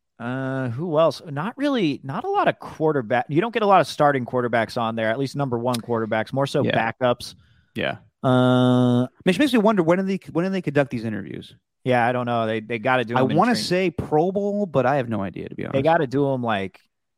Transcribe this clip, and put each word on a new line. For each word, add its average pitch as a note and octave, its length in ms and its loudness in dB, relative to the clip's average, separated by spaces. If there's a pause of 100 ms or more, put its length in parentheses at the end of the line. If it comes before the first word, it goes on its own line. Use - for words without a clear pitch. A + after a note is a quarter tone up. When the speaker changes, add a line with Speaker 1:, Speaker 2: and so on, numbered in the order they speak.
(180)
Speaker 1:
Uh, C3 520 -4
who D3+ 280 -2
else? D#3+ 300 2
Not D#3 300 -8
really, B3 440 0
not C#3 220 -8
a F#4+ 60 -4
lot G4 180 0
of C#3+ 100 -2
quarterback. B2+ 720 0
You D3 140 2
don't A#3 100 -4
get A3+ 100 0
a G#3 40 4
lot F#3+ 160 8
of C#3 40 -4
starting C#3+ 380 2
quarterbacks A#2+ 560 0
on A2+ 160 -2
there, A2 140 0
at A#2 80 -2
least C#3 180 -4
number C3 220 -2
one A#2+ 180 0
quarterbacks, A2+ 560 -2
more C3+ 140 0
so C3+ 180 0
Speaker 2:
Yeah. A2+ 280 0
Speaker 1:
backups. - 420 -2 (400)
Speaker 2:
Yeah. - 240 -4 (240)
Speaker 1:
Uh, B2+ 840 4 (180)
Speaker 2:
Which F3+ 140 2
makes C#4 140 2
me B3 60 4
wonder, G#3 240 4
when F3 180 2
are F#3+ 40 -2
they, F#3+ 140 -2 (140)
when E3 120 0
do F#3+ 60 -2
they F#3+ 120 -4
conduct C#3+ 280 0
these A#2 140 -6
interviews? G2+ 500 -8 (300)
Speaker 1:
Yeah, B2 220 4
I B2+ 60 2
don't B2 140 -4
know. A#2 200 0
They, A2 140 -2
they A2 180 -6
gotta B2+ 260 2
do A2+ 100 -4
Speaker 2:
I B2+ 80 2
Speaker 1:
'em C3 80 2
in D3 60 0
Speaker 2:
wanna A3+ 160 2
Speaker 1:
train- - 120 -2
Speaker 2:
say F3+ 260 0
Pro E3 420 0
Bowl, G3+ 340 -2
but C3+ 200 0
I C#3 100 2
have B2 120 -2
no G#2+ 140 -2
idea, F2 260 -8
to - 60 -14
be - 100 -8
honest. - 100 -4
Speaker 1:
They C3+ 80 2
gotta D#3+ 240 2
do C#3 260 0
'em, B2+ 100 -2
like, G2+ 380 -4 (380)